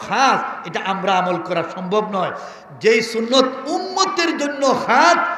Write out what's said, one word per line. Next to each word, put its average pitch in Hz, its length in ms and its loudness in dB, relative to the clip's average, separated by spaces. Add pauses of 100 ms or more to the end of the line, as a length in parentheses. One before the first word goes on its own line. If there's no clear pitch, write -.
খাস, 226 580 0
এটা 175 180 -4
আমরা 190 280 0
আমল 180 240 2
করা 170 260 -2 (120)
সম্ভব 190 360 -2
নয়। 180 200 -2 (480)
যেই 226 220 4
সুন্নত 233 440 0 (200)
উম্মতের 370 720 -2
জন্য 277 380 0 (100)
খাস, 311 320 6 (200)